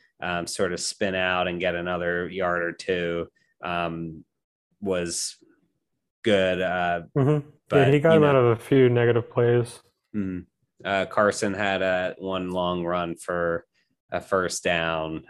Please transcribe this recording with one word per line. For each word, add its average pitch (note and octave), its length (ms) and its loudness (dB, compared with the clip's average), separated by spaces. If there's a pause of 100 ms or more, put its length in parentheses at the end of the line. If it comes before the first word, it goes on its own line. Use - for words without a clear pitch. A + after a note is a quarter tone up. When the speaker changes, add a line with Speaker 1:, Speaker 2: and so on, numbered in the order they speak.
(220)
Speaker 1:
um, E2+ 260 -4
sort F2+ 260 -2
of E2+ 60 -6
spin - 340 -4
out F#2 340 0
and F2 120 -4
get F2 160 -2
another F2 540 -4
yard F2 340 -2
or E2+ 80 -4
two, E2+ 560 -4 (360)
um, E2 600 -6 (580)
was F2+ 540 -4 (880)
good. F#2+ 380 2
Uh, F2 400 -2 (140)
Speaker 2:
Mm-hmm. C#3 160 2
Yeah, D3 100 0 (280)
Speaker 1:
but, C#3 240 6
Speaker 2:
he D3 60 6
got D#3+ 120 4
Speaker 1:
you D#3+ 60 8
Speaker 2:
him D3+ 60 6
Speaker 1:
know. D3 60 6
Speaker 2:
out C#3 60 4
of B2+ 100 6
a A#2 100 4
few C3 340 4
negative A#2+ 400 2
plays. A#2+ 500 0 (360)
Speaker 1:
Mm-hmm. F#2+ 240 -4 (440)
Uh, G2 220 0
Carson G#2 480 0
had F#2+ 280 0
a F#2 360 -2
one F#2 340 -4
long F2+ 320 -2
run E2+ 320 -4
for E2+ 500 -4 (460)
a F2 100 -4
first F#2 420 -2
down. D#2+ 680 -2